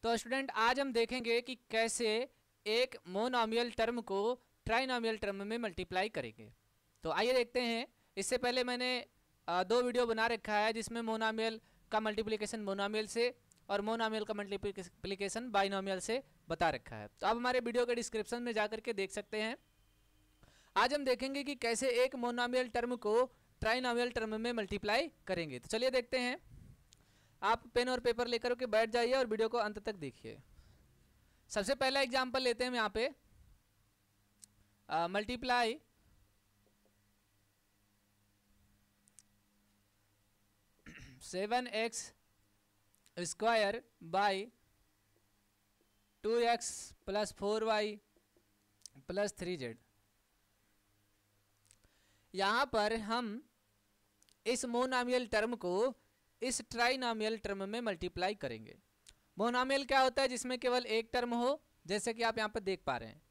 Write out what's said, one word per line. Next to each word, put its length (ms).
तो 140
स्टूडेंट, 340
आज 280
हम 140
देखेंगे 480
कि 140
कैसे 720
एक 300
मोनोमियल 640
टर्म 300
को 400
ट्राइनोमियल 520
टर्म 300
में 100
मल्टीप्लाई 520
करेंगे। 440
तो 80
आइए 220
देखते 280
हैं। 260
इससे 200
पहले 260
मैंने, 420
अ, 160
दो 180
वीडियो 240
बना 220
रखा 300
है 160
जिसमें 280
मोनोमियल 600
का 80
मल्टीप्लिकेशन 600
मोनोमियल 480
से 300
और 120
मोनोमियल 420
का 100
मल्टीप्लिकेशन 1160
बाइनोमियल 500
से 240
बता 200
रखा 260
है। 120
तो 200
आप 80
हमारे 240
वीडियो 260
के 100
डिस्क्रिप्शन 480
में 80
जा 160
करके 260
देख 180
सकते 300
हैं। 160
आज 160
हम 120
देखेंगे 380
कि 120
कैसे 340
एक 260
मोनोमियल 520
टर्म 280
को 360
ट्राइनोमियल 520
टर्म 300
में 120
मल्टीप्लाई 580
करेंगे। 320
तो 80
चलिए 220
देखते 300
हैं। 180
आप 240
पेन 220
और 100
पेपर 280
लेकर 280
के 100
बैठ 240
जाइए 240
और 140
वीडियो 220
को 80
अंत 220
तक 160
देखिए। 440
सबसे 260
पहला 260
एग्जांपल 400
लेते 220
हैं 60
हम 60
यहाँ 140
पे, 260
अ, 180
मल्टीप्लाई 720
<clears throat> 340
सेवन 460
एक्स 460
स्क्वायर 640
by 440
टू 140
एक्स 580
प्लस 280
फ़ोर 300
वाई 360
प्लस 260
थ्री 240
जेड। 200
यहाँ 300
पर 280
हम 520
इस 180
मोनोमियल 600
टर्म 280
को 400
इस 200
ट्राइनोमियल 760
टर्म 320
में 120
मल्टीप्लाई 540
करेंगे। 440
मोनोमियल 480
क्या 140
होता 220
है? 60
जिसमें 320
केवल 260
एक 280
टर्म 200
हो, 300
जैसे 280
कि 100
आप 140
यहाँ 120
पर 100
देख 260
पा 120
रहे 120
हैं। 220